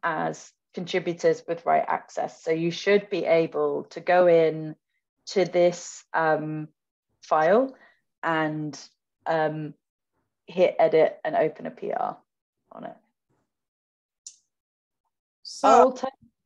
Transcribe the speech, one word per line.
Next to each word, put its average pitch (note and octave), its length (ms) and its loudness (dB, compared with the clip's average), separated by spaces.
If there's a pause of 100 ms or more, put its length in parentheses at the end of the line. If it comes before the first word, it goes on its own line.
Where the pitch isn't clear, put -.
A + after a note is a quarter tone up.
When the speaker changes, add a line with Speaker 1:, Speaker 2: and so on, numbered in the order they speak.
Speaker 1:
as D#3+ 480 -6 (240)
contributors E3+ 720 -2
with E3+ 180 -8
right D#3 220 2
access. - 560 -8
So E3 80 -2
you E3 180 -2
should G3+ 400 0
be G#3 160 -4
able D3+ 600 0
to - 140 -16
go F3+ 280 4
in D#3+ 480 2 (540)
to F3+ 160 0
this, F3 580 0 (100)
um, D#3 540 -2 (600)
file F#3+ 460 2 (480)
and, D#3 540 -4 (480)
um, D#3 480 -4 (720)
hit F3 320 0
edit D#3+ 440 2
and D#3 120 -4
open - 320 -2
a - 40 -12
P - 220 -8
R - 240 -6 (540)
on - 140 -16
it. - 100 -16 (2500)
Speaker 2:
So - 240 -2
Speaker 1:
Alter-, B3+ 400 6 (380)